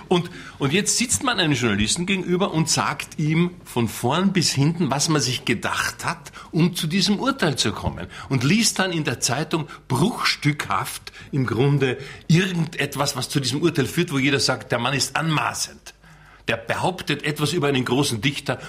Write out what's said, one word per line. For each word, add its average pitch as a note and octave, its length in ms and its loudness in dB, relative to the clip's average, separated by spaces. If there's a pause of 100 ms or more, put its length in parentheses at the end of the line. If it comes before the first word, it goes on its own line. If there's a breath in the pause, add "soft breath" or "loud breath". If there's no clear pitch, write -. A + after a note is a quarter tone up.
Und, F3 200 2 (300 loud breath)
und C#3 140 0
jetzt G3+ 240 2
sitzt - 260 -2
man A#3+ 160 0
einem D#3+ 140 2
Journalisten A2 520 0
gegenüber F#3 480 0
und D#3+ 160 2
sagt C3 480 -2
ihm D#3+ 340 2 (120)
von A#2 240 0
vorn E3+ 460 2
bis D#3+ 180 2
hinten, D3+ 400 2
was D3 180 0
man D3+ 120 2
sich A#2+ 240 -2
gedacht - 600 -2
hat, - 260 -6 (200 loud breath)
um F3 240 2
zu - 100 -4
diesem F#3 320 2
Urteil A3 380 0
zu A2 160 0
kommen. E2 360 -4 (220 loud breath)
Und C3+ 140 0
liest G3+ 340 4
dann F#3+ 140 0
in D#3+ 140 -2
der C3 160 -4
Zeitung D3+ 460 -2 (200 loud breath)
bruchstückhaft - 1300 0 (180 loud breath)
im C3 140 0
Grunde C3 520 2 (300 loud breath)
irgendetwas, D#3+ 880 2
was B2+ 140 -6
zu D3+ 100 0
diesem B2+ 220 -2
Urteil D3+ 240 2
führt, - 260 0
wo C#3 80 0
jeder C3+ 200 2
sagt, C3 320 0
„Der B2 80 2
Mann B2 140 0
ist B2+ 220 -2
anmaßend.“ C#3+ 800 -2 (540 loud breath)
Der A2+ 100 2
behauptet C#3+ 680 -2
etwas D3 280 0
über D3 140 2
einen C3 180 2
großen B2 360 0
Dichter C3 360 -2 (120)